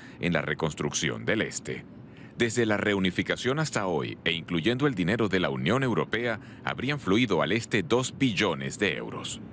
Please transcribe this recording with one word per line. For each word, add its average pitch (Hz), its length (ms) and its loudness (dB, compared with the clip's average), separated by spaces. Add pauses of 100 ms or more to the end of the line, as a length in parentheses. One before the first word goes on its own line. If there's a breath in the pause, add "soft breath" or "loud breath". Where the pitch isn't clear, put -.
(200 loud breath)
en 85 140 0
la 76 80 2
reconstrucción 73 840 -2
del 101 200 2
este. - 420 -6 (500 loud breath)
Desde 117 300 2
la 104 120 4
reunificación 98 800 2
hasta 123 260 0
hoy, 67 400 0
e 82 60 2
incluyendo 87 560 2
el 127 80 0
dinero 95 340 2
de 92 100 2
la 78 120 2
Unión 80 320 2
Europea, 110 560 0 (240 loud breath)
habrían 127 360 -4
fluido 98 440 4
al 76 80 0
este 107 320 0
dos 120 340 2
billones 82 640 0
de 85 180 2
euros. 58 420 -8 (120)